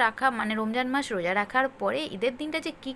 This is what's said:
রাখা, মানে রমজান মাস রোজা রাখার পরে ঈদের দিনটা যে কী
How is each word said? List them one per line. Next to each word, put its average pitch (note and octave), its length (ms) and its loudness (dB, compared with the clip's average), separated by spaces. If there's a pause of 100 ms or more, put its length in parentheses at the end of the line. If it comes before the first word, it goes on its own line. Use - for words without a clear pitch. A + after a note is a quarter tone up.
রাখা, A3+ 240 2 (120)
মানে A3 220 0
রমজান A#3 320 0
মাস C#4 120 0 (100)
রোজা F3 260 0
রাখার C4 260 2 (140)
পরে G3+ 200 0 (140)
ঈদের A3+ 260 0
দিনটা D#4 240 -4
যে D#4+ 60 -4 (120)
কী C4+ 120 -6